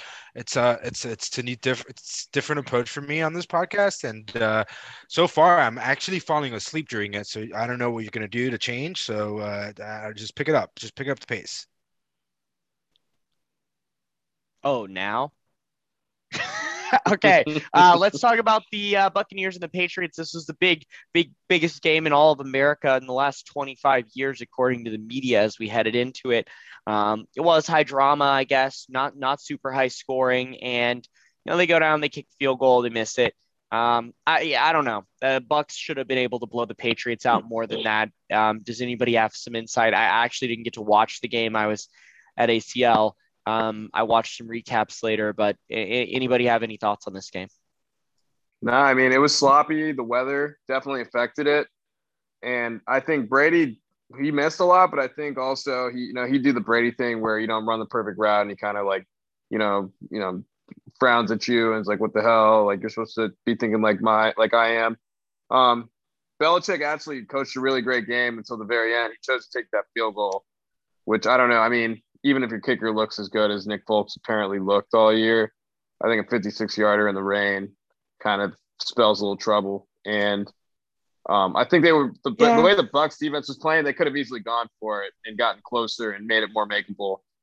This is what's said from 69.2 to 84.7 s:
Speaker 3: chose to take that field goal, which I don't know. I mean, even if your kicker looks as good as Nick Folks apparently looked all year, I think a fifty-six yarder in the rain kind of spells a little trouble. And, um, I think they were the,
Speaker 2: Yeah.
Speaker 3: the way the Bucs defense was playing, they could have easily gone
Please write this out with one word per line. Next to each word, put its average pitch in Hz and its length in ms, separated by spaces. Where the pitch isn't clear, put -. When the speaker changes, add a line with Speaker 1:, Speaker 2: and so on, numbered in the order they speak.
Speaker 3:
chose 123 180
to - 100
take - 120
that 104 140
field 113 180
goal, 98 320
which 107 200
I 123 120
don't 123 120
know. 117 100
I 113 100
mean, 113 340
even 135 200
if 113 80
your 110 80
kicker 110 340
looks 110 240
as 98 120
good 107 200
as 101 160
Nick 104 220
Folks 107 280
apparently 101 440
looked 98 340
all 110 180
year, 110 400
I - 40
think 110 180
a - 40
fifty-six 104 480
yarder 104 300
in 98 80
the 98 80
rain 98 480
kind 101 220
of 95 100
spells 107 420
a - 40
little 98 120
trouble. 98 500
And, 101 420
um, 95 280
I 120 100
think 170 180
they 170 100
were 143 200
the, 131 140
Speaker 2:
Yeah. 233 200
Speaker 3:
the - 40
way 196 140
the 180 80
Bucs 151 340
defense 147 300
was 135 100
playing, 156 280
they 139 80
could 165 120
have 139 100
easily 123 240
gone 117 280